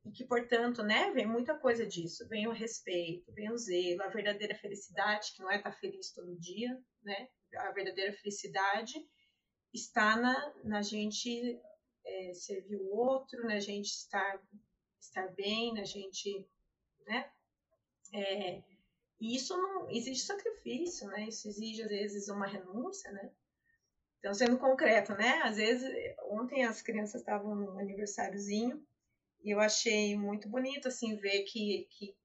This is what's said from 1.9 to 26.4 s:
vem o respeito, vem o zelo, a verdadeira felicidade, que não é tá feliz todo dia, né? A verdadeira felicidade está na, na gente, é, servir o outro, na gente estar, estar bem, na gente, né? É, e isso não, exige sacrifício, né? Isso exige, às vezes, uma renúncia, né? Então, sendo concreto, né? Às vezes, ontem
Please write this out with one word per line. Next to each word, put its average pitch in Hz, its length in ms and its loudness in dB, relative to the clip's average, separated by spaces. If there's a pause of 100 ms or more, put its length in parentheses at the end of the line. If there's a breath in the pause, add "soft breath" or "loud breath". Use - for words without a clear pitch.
vem 214 180 0
o 233 60 0
respeito, 180 800 -4
vem 208 180 -6
o 233 60 -2
zelo, 180 460 0
a 190 60 -2
verdadeira 202 460 -2
felicidade, 208 800 -2
que - 80 -18
não 370 80 -2
é 202 100 2
tá 202 120 -6
feliz - 400 -8
todo 175 260 -10
dia, 214 400 -4 (240)
né? 202 260 -6 (280)
A 185 140 -4
verdadeira 190 420 -2
felicidade 202 840 -2 (760 soft breath)
está 214 440 4
na, 262 380 2 (100)
na 214 180 0
gente, 233 800 -2 (440)
é, 190 300 -6
servir 196 420 -6
o 190 180 -4
outro, 247 520 2
na 208 140 0
gente 202 260 -4
estar, 196 540 -2 (600)
estar 185 340 -6
bem, 220 400 0
na 202 100 -4
gente, 196 640 -6 (600)
né? 233 240 -2 (840)
É, 196 500 -2 (580 soft breath)
e 233 160 -2
isso 359 200 -2
não, 370 340 -2
exige 240 300 -2
sacrifício, 349 880 -4
né? 208 200 -4
Isso 214 200 -8
exige, 220 340 -6
às 208 60 -4
vezes, 208 400 -2
uma 202 180 -2
renúncia, 202 680 -6
né? 196 180 -10 (880)
Então, 202 160 -2
sendo 247 240 6
concreto, 262 560 8
né? 247 280 4
Às 220 140 2
vezes, 247 320 4 (360)
ontem 247 400 0